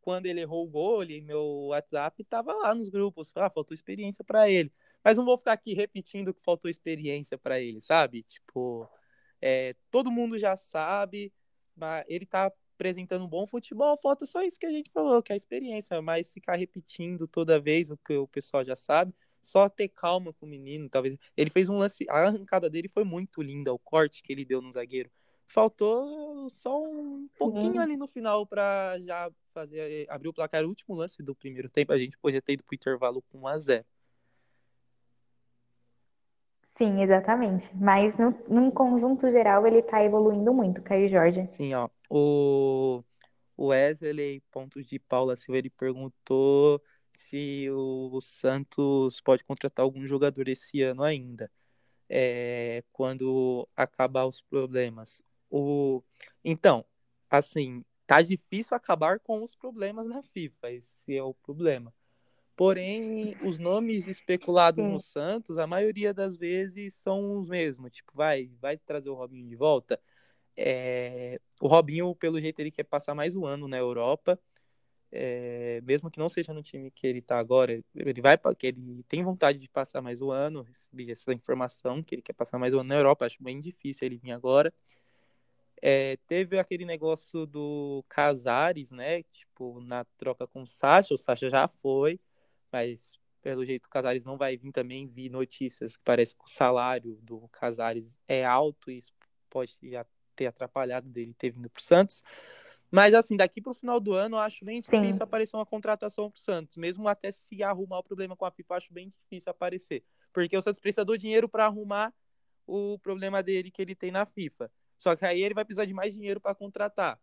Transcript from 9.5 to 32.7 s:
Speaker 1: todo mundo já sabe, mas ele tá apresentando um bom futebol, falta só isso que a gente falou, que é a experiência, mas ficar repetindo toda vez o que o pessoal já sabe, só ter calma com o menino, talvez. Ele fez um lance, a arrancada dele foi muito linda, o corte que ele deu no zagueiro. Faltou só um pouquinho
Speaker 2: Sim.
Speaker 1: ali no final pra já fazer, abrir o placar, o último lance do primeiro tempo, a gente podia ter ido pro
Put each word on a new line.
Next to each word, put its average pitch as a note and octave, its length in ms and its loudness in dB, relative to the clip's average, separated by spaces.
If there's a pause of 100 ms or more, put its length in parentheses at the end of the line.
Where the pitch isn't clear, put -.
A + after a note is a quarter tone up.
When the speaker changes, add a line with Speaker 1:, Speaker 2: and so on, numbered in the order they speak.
Speaker 1:
todo B3 200 2
mundo A#3 280 -2
já G3 180 0
sabe, G3 760 -4 (440)
mas D#3+ 320 -8
ele F3+ 180 -8
tá F#3+ 240 0 (240)
apresentando F#3 500 -6
um F3 40 -10
bom F3+ 180 -6
futebol, C#4+ 540 -2
falta C#4 240 0
só E4+ 180 -6
isso F4+ 160 -4
que - 60 -8
a E4 60 -4
gente D4+ 200 -6
falou, C#4 320 2
que - 100 -8
é - 20 -2
a - 20 -4
experiência, G#3+ 640 -8
mas E3 320 -4
ficar F3+ 240 -4
repetindo F3 720 -8
toda D#3+ 340 2
vez D3+ 300 0
o D3+ 80 -10
que - 180 -4
o C#3 120 -2
pessoal C#3 360 -4
já B2+ 120 -6
sabe, F3 360 2 (300)
só G3 260 6
ter G3+ 200 -4
calma F3 440 -4
com - 140 -20
o - 20 -16
menino, C#3+ 400 -12
talvez. C3+ 300 0 (180)
Ele D3+ 140 4
fez F#3 180 4
um G3+ 80 -2
lance, G3+ 320 -2
a D#3 180 4
arrancada G3 440 0
dele E3 180 -8
foi G#3 160 0
muito F3+ 380 -6
linda, C#3 300 -6
o B2 60 -4
corte - 440 0
que - 100 -10
ele C#3 120 -8
deu B2+ 180 -4
no B2+ 100 -18
zagueiro. B2 380 -8 (400)
Faltou C4+ 1000 -2
só C4+ 280 -6
um D4 480 -10 (120)
pouquinho A3 340 -2
Speaker 2:
Sim. F4 60 -2
Speaker 1:
ali D4+ 180 -2
no C#4 100 -8
final G#3+ 400 -4
pra G3 540 -2
já F3 300 -8 (240)
fazer, D3+ 560 -10
abrir D3 180 -10
o E3 40 -8
placar, D#3 300 -2
o D#3+ 60 -2
último G3+ 260 -10
lance E3 280 -8
do C#3 120 -10
primeiro C3 360 -12
tempo, C#3+ 200 0
a C#3+ 80 2
gente B2+ 200 -4
podia C3+ 240 0
ter C#3+ 100 -2
ido C3+ 120 -4
pro - 100 -10